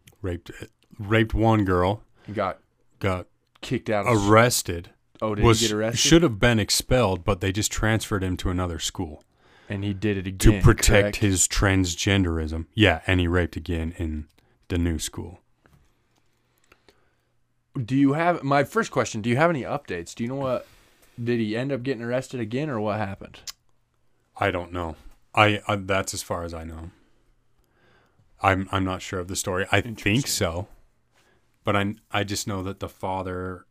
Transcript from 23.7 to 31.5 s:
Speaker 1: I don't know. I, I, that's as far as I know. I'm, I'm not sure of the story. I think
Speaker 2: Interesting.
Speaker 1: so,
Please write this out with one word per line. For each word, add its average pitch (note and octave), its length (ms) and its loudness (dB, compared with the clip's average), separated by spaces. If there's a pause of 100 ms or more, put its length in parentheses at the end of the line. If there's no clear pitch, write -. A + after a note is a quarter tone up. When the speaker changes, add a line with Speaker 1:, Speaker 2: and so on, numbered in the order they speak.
Speaker 1:
I G2 140 0
don't F2 220 -6
know. E2 220 -6 (400)
I, G#2+ 320 4
I, G#2+ 80 0
that's F#2+ 380 -2
as F#2 100 -10
far F2 200 -8
as E2+ 100 -10
I E2 100 -10
know. E2 260 -14 (1500)
I'm, F#2+ 300 2
I'm F#2+ 140 0
not F#2 160 -4
sure F#2+ 180 -10
of F2 80 -10
the F#2 80 -8
story. F#2 360 -4
I G2+ 100 2
think A2+ 240 -10
Speaker 2:
Interesting. A2 220 0
Speaker 1:
so, F2+ 400 -4 (960)